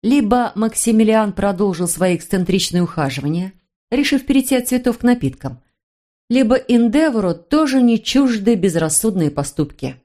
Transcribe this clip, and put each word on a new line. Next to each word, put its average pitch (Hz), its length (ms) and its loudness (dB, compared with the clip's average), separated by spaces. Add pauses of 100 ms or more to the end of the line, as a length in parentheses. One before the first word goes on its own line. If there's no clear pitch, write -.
Либо 240 520 2
Максимилиан 220 760 2
продолжил 185 540 -2
свои 180 280 0
эксцентричные 180 680 -2
ухаживания, 151 680 -4 (360)
решив 277 360 0
перейти 269 300 2
от 247 120 -2
цветов 247 320 -2
к - 40 -8
напиткам, 139 600 -2 (680)
либо 247 260 4
Индевору 233 800 2
тоже 269 480 0
не 233 200 2
чужды 233 540 0
безрассудные 165 760 0
поступки. 143 720 -6